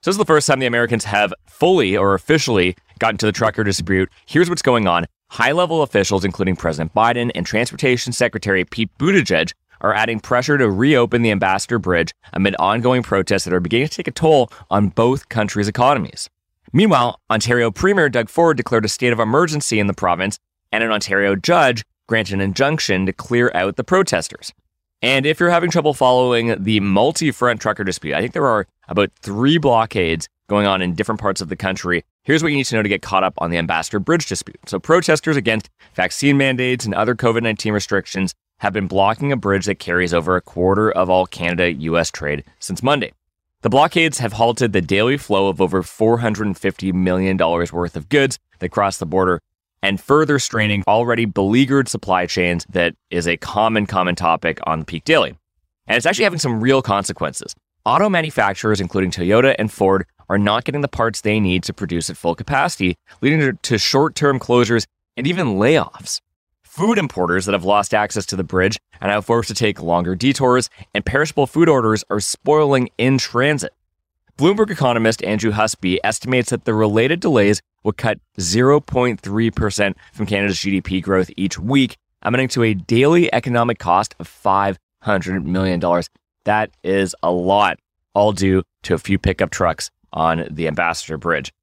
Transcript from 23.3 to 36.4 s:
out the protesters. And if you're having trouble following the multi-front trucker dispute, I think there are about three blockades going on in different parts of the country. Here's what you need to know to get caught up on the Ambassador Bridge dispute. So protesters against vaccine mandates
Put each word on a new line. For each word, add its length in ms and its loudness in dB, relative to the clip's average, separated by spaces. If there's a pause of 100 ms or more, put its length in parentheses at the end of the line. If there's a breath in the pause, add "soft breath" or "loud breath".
out 220 -2
the 80 -6
protesters. 680 -2 (480)
And 260 2
if 140 0
you're 100 2
having 200 2
trouble 240 0
following 680 2
the 160 2
multi-front 840 2
trucker 220 -2
dispute, 320 -4
I 60 0
think 140 -6
there 120 0
are 200 0 (200)
about 240 0 (100)
three 380 0
blockades 720 0 (200)
going 180 2
on 160 2
in 120 -2
different 260 -4
parts 200 -2
of 80 -10
the 80 -8
country. 480 -4 (180)
Here's 200 0
what 100 -2
you 60 0
need 80 -2
to 100 -4
know 60 0
to 60 0
get 140 -2
caught 220 0
up 140 -2
on 120 -4
the 60 -2
Ambassador 420 -2
Bridge 280 -2
dispute. 400 -10
So 120 -6
protesters 580 0
against 340 -2 (240 soft breath)
vaccine 420 0
mandates 480 0